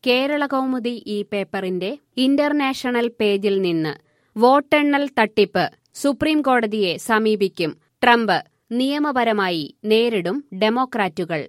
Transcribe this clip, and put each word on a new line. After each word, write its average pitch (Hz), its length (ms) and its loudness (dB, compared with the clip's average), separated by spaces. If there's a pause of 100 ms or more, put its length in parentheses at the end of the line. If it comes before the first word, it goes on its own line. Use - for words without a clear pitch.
കേരള 277 420 0
കൗമുദി 262 480 -4 (120)
ഈ 208 180 -6
പേപ്പറിന്റെ 190 640 -6 (280)
ഇന്റർനാഷണൽ 269 960 0
പേജിൽ 202 480 0
നിന്ന്. 160 320 0 (420)
വോട്ടെണ്ണൽ 285 680 2 (100)
തട്ടിപ്പ്. 208 520 2 (300)
സുപ്രീം 302 460 0
കോടതിയെ 220 600 0
സമീപിക്കും. 208 720 0 (280)
ട്രംപ്. 233 360 4 (340)
നിയമപരമായി 233 920 -2 (200)
നേരിടും 220 540 0 (180)
ഡെമോക്രാറ്റുകൾ. 202 920 -2